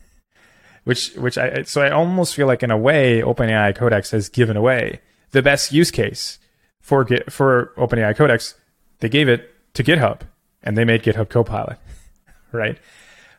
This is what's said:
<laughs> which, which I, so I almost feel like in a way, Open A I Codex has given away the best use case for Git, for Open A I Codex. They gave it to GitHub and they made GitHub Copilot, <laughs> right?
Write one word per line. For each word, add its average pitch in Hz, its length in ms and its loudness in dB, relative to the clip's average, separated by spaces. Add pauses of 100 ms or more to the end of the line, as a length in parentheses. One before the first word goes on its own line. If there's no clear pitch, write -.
(160)
<laughs> - 680 -20
which, - 320 -4
which 123 220 -6
I, 135 260 -4
so - 180 -4
I 139 80 2
almost 170 460 -2
feel 143 100 0
like 127 160 0
in 120 80 -4
a 110 80 0
way, 123 460 2
Open 120 260 0
A 110 80 2
I 104 140 2
Codex 110 400 0
has 107 180 -2
given 110 280 0
away 120 420 0 (320)
the 135 100 4
best 143 300 2
use 160 180 4
case - 480 -6 (440)
for 135 220 0
Git, 120 280 -2
for 131 460 0
Open 123 220 -2
A 107 100 2
I 107 40 0
Codex. 120 400 0 (460)
They 113 100 -2
gave 143 200 2
it 120 200 0 (240)
to 127 100 -2
GitHub 127 380 0 (400)
and 107 160 -4
they 117 80 2
made 113 180 2
GitHub 107 260 0
Copilot, 107 500 -4 (360)
<laughs> - 360 -20
right? 113 260 -4 (600)